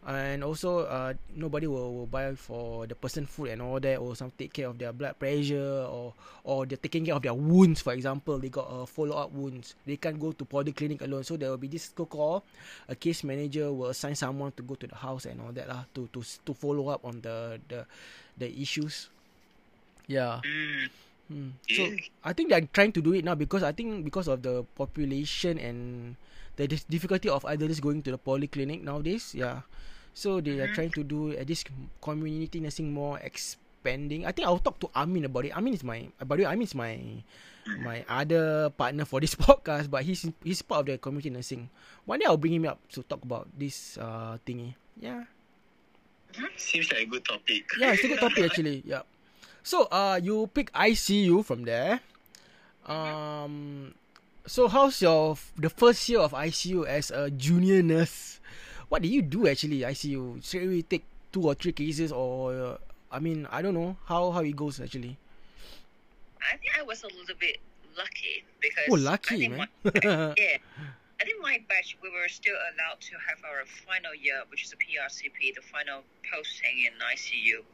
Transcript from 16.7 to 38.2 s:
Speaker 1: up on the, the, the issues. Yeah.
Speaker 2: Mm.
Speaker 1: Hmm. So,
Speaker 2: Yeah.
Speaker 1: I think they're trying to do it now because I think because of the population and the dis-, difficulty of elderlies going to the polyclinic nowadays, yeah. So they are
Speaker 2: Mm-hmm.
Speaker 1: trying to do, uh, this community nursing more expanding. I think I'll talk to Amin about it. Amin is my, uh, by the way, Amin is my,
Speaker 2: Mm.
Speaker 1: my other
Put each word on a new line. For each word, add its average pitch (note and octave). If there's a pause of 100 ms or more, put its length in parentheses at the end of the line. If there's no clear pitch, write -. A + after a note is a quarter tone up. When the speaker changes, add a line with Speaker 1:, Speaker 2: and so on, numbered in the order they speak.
Speaker 1:
up C#3+
on A#2+
the, A2+
the, A#2+ (540)
the B2 (160)
issues. D3+ (1000)
Yeah. B2
Speaker 2:
Mm. D3+ (380)
Speaker 1:
Hmm. C#3+ (200)
So, -
Speaker 2:
Yeah. F#3 (260)
Speaker 1:
I D#3+
think D#4+
they're E3
trying G3+
to E3
do D#3+
it F#3
now F3
because D#3
I D3
think G#3+
because D3
of C3
the B2 (160)
population D3
and A#2+ (400)
the C#3+
dis-, D3
difficulty F3+
of C#3
elderlies D3+
going D3
to C3
the C3
polyclinic C#3
nowadays, D3+
yeah. B2+ (540)
So F#3+
they C#3+
are C3+
Speaker 2:
Mm-hmm. C3+
Speaker 1:
trying E3
to D3
do, D3+
uh, C3
this D#3+ (400)
community D#3
nursing D3+
more C#3+
expanding. -
I F#3
think E4+
I'll F3
talk -
to -
Amin D#3
about B2+
it. -
Amin A3+
is C3
my, A#2+
uh, -
by C#3+
the F#3+
way, -
Amin G#3
is -
my, A#2 (680)
Speaker 2:
Mm. G3
Speaker 1:
my A#2 (100)
other D3+